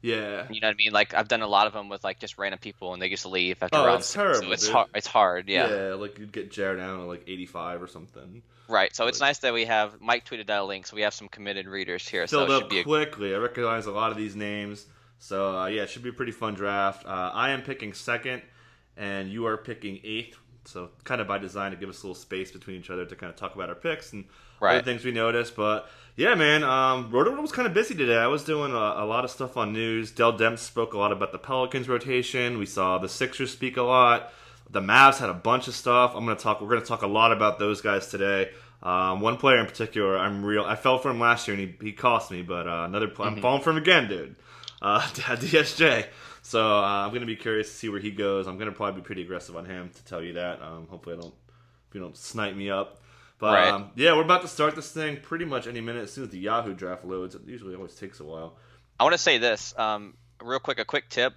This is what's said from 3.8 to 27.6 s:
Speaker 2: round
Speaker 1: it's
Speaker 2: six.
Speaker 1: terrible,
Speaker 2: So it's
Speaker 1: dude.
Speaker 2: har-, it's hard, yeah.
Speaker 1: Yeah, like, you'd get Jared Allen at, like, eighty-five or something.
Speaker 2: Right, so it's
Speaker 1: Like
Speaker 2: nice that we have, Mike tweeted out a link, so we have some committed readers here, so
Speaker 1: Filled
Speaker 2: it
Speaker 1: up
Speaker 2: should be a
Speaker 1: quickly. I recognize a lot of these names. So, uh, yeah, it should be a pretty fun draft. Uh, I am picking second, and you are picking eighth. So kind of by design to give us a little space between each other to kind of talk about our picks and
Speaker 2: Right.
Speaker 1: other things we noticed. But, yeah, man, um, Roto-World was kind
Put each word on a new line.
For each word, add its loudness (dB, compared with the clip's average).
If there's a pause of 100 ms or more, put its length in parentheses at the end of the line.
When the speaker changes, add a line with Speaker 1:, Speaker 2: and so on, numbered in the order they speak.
Speaker 2:
round 4
Speaker 1:
it's -6
Speaker 2:
six. -6
Speaker 1:
terrible, 2
Speaker 2:
So -6
it's -2
Speaker 1:
dude. 0
Speaker 2:
har-, 4
it's -4
hard, 2
yeah. 2
Speaker 1:
Yeah, -2
like, -10
you'd -16
get -10
Jared -4
Allen -8
at, -10
like, -12
eighty-five -10
or -10
something. -20 (260)
Speaker 2:
Right, 4
so 0
it's 0
Speaker 1:
Like 4
Speaker 2:
nice 2
that 2
we 0
have, 2
Mike 0
tweeted -10
out 0
a -2
link, -8
so -16
we -2
have 2
some -16
committed -8
readers -6
here, -2
so 0
Speaker 1:
Filled 2
Speaker 2:
it 4
Speaker 1:
up 2
Speaker 2:
should -12
be 0
a 0
Speaker 1:
quickly. -2
I -2
recognize -4
a -8
lot -2
of -6
these -8
names. -10 (300)
So, -4
uh, -2
yeah, -2
it -6
should -14
be -8
a -10
pretty -6
fun -6
draft. -2
Uh, -6
I 0
am -6
picking -10
second, -6 (540)
and -6
you -4
are 0
picking -12
eighth. -10 (280)
So -14 (140)
kind -4
of -4
by -2
design -6
to -12
give -10
us -16
a -18
little -12
space -8
between -14
each -16
other -8
to -16
kind -14
of -20
talk -10
about -8
our -10
picks -8
and -14 (340)
Speaker 2:
Right. 6
Speaker 1:
other 2
things -4
we -2
noticed. 0
But, -2 (260)
yeah, 4
man, 4
um, 2
Roto-World 4
was -6
kind 0